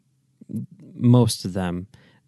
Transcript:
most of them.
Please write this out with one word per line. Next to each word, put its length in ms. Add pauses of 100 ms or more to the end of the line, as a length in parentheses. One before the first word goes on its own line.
(920)
most 540
of 80
them. 320 (420)